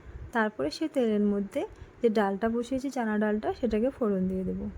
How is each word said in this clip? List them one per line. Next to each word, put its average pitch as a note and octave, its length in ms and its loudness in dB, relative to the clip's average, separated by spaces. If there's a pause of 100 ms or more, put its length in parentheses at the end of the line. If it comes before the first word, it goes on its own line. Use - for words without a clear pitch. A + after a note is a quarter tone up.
(320)
তারপরে A3+ 380 0
সে D#4 180 -2
তেলের A3+ 340 2
মধ্যে G3+ 460 0 (340)
যে A#3 80 4
ডালটা G3+ 400 2
বসিয়েছি, B3 400 -2
চানা A3 280 0
ডালটা, G#3+ 360 2
সেটাকে A3+ 360 0
ফোড়ন G3 380 0
দিয়ে F#3 160 -2
দেব। F#3+ 340 -4